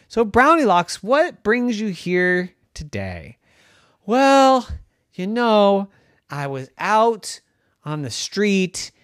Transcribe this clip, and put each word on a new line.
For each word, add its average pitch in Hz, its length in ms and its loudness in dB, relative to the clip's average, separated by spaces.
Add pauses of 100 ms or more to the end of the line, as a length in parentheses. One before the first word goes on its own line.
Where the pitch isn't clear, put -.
So, 233 180 -2
Brownie 269 400 4
Locks, 175 380 0
what 285 400 -2
brings 233 380 -2
you 220 80 -4
here 180 640 -2 (220)
today?" 95 640 -12 (680)
"Well, 269 600 4 (460)
you 185 120 -8
know, 208 640 2 (420)
I 143 160 -8
was 135 220 -10 (100)
out 214 600 -2 (440)
on 151 180 -8
the 123 80 -8
street 190 800 -4 (140)